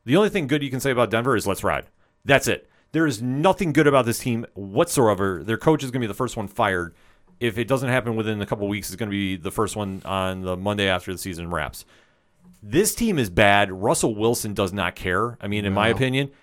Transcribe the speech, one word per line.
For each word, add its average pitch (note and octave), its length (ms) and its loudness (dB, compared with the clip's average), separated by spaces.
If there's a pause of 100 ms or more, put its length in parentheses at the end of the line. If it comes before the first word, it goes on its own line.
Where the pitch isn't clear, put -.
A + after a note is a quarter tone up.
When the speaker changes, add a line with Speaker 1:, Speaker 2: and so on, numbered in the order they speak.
Speaker 1:
The A#2+ 100 2
only G3+ 140 4
thing G3 160 -2
good D3 160 0
you C#3 80 -4
can C3 100 -4
say C3+ 120 0
about A#2+ 180 2
Denver A2+ 260 2
is, G2+ 120 0
"Let's F#2+ 160 -4
ride." D#2+ 220 0 (380)
That's C3 240 4
it. - 220 -2 (220)
There D#3+ 160 2
is A#2+ 120 -2
nothing D3+ 540 0
good D3+ 140 6
about C3+ 180 6
this A#2 140 0
team A#2 340 -2
whatsoever. G2 920 2
Their A2 140 -2
coach D3+ 260 2
is C3 60 -8
gonna B2 140 -2
be A2+ 40 -2
the G2+ 60 -6
first A#2+ 240 -4
one G#2 100 -6
fired. F#2 460 0 (460)
If A2+ 180 -2
it A#2 100 -4
doesn't C3+ 220 0
happen A#2+ 260 0
within A2 280 -2
a - 20 -2
couple G2+ 220 -4
weeks, G2+ 220 -4
it's F#2 60 -10
gonna G#2 140 -6
be G2 280 -2
the E2+ 120 -8
first G#2 260 -2
one G2 300 -6
on F#2 360 -2
the F#2 140 -4
Monday G2+ 320 -2
after F#2+ 240 -2
the F2+ 60 -6
season E2+ 320 -8
wraps. D#2 340 -6 (800)
This C#3 320 0
team A3 240 0
is A2 140 0
bad. G2+ 400 6
Russell A2+ 420 0
Wilson A2 400 0
does G2 180 0
not F#2 220 -2
care. G2+ 480 -2
I G2+ 60 -8
mean, G#2 180 -2
in G2 80 0
my G#2 160 2
Speaker 2:
No. A2+ 60 2
Speaker 1:
opinion, C3 340 0 (140)